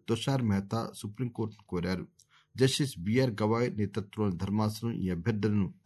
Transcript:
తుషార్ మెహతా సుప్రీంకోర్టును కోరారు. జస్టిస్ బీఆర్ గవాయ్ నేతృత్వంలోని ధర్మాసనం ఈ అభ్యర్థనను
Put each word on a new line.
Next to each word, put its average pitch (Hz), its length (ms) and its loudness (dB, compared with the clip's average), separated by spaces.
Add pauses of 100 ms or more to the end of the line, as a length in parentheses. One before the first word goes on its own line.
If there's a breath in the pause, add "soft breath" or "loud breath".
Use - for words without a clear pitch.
తుషార్ 127 320 0
మెహతా 104 540 0
సుప్రీంకోర్టును 113 720 -6
కోరారు. 87 400 -2 (500 soft breath)
జస్టిస్ 131 420 2
బీఆర్ 117 300 2
గవాయ్ 110 480 0
నేతృత్వంలోని 101 600 -2
ధర్మాసనం 107 540 0
ఈ 92 180 -2
అభ్యర్థనను 101 640 0 (120)